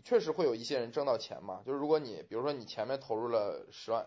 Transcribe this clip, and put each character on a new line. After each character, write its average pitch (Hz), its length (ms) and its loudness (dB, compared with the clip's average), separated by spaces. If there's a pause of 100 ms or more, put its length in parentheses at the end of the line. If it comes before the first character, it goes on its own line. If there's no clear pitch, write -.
确 233 160 4
实 165 100 2
会 165 140 2
有 127 100 4
一 117 80 -4
些 131 160 -2
人 117 140 -2
挣 143 140 0
到 123 100 4
钱 - 260 -8
嘛， 95 220 -8
就 127 80 -4
是 143 60 0
如 147 100 0
果 156 100 6
你， 107 300 -6
比 104 60 -6
如 117 80 0
说 147 100 0
你 120 140 -8
前 104 200 -4
面 135 140 -2
投 113 160 -2
入 117 120 -2
了 104 420 0
十 - 200 -10
万， 113 160 0